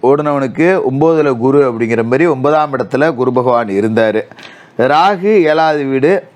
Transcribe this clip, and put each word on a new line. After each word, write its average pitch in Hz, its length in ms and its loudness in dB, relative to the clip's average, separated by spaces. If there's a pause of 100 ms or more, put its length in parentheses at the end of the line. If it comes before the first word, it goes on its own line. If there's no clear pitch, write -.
ஓடுனவனுக்கு 147 760 0 (100)
ஒம்போதுல 147 460 0
குரு 135 360 2
அப்படிங்கிற 113 300 -2
மாதிரி 131 240 0
ஒன்பதாம் 147 520 -2
இடத்துல 135 360 -2
குரு 127 180 -2
பகவான் 120 360 0
இருந்தாரு. 110 520 0 (580)
ராகு 180 640 2
ஏழாவது 151 420 0
வீடு 135 380 0 (140)